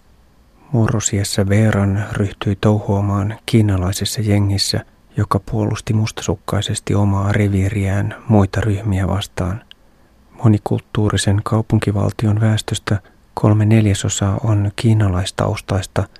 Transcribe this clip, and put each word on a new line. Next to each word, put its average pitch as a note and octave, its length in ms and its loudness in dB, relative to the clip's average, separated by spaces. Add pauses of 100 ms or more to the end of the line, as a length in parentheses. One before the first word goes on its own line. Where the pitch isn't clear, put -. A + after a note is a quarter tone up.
(720)
Murrosiässä G#2+ 800 0
Veeran G2+ 600 2
ryhtyi G#2 500 -2
touhuamaan G2+ 760 0 (100)
kiinalaisessa G2+ 760 0
jengissä, G2+ 640 0 (320)
joka G#2 220 0
puolusti G#2+ 540 -4
mustasukkaisesti - 1000 -4
omaa G2+ 360 0
reviiriään G2+ 840 0 (120)
muita G2+ 340 4
ryhmiä G2+ 460 -2
vastaan. F#2+ 540 -4 (840)
Monikulttuurisen G#2 1000 0
kaupunkivaltion G#2+ 1000 0
väestöstä A2 580 -2 (340)
kolme G#2+ 320 2
neljäsosaa G#2 800 2
on G2+ 320 0
kiinalaistaustaista G2+ 1300 0 (160)